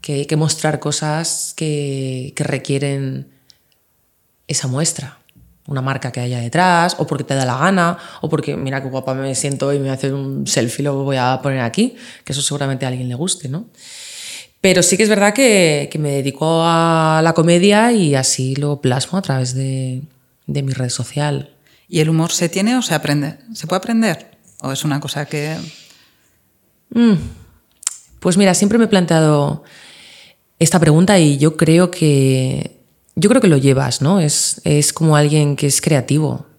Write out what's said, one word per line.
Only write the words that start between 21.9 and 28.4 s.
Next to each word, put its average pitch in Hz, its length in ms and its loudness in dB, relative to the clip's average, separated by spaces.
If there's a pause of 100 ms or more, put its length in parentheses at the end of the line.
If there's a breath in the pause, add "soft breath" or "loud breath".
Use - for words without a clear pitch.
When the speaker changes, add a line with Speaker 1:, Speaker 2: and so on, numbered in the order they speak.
Speaker 2:
el 156 100 2
humor 160 220 0
se 175 160 0
tiene 208 300 0
o 240 60 0
se - 100 -2
aprende? 147 460 -2 (160)
¿Se - 100 -12
puede 180 140 -2
aprender? 226 580 -2 (240)
¿O 135 100 -8
es 131 120 -8
una 147 160 -2
cosa 147 260 -8
que...? 156 320 -6 (1300 soft breath)
Speaker 1:
Mm. 233 220 4 (1040 loud breath)
Pues 180 180 2
mira, 196 160 6